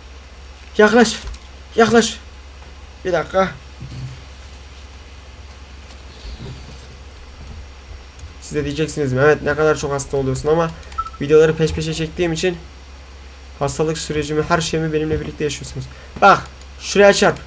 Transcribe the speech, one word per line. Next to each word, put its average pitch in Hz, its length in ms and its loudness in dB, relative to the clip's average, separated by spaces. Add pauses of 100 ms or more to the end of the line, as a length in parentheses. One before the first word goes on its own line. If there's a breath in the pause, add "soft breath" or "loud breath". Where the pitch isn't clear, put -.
(760)
Yaklaş. 214 420 6 (560)
Yaklaş. 220 440 4 (840)
Bir 185 80 0
dakika. 175 360 2 (4000)
Siz - 140 -10
de 147 80 0
diyeceksiniz, 143 500 -2
"Mehmet 139 280 4
ne 143 140 0
kadar 151 220 4
çok 139 140 -4
hasta 139 260 -2
oluyorsun," 131 320 -2
ama 160 220 2 (500 loud breath)
videoları 156 340 6
peş 160 160 2
peşe 160 220 -4
çektiğim 160 400 -2
için 170 240 0 (1000)
hastalık 156 380 -2
sürecimi, 151 500 -2
her 170 140 2
şeyimi 160 320 -2
benimle 156 280 0
birlikte 151 220 -6
yaşıyorsunuz. 135 420 -6 (360 loud breath)
Bak, 175 200 8 (380)
şuraya 202 340 6
çarp. 196 340 4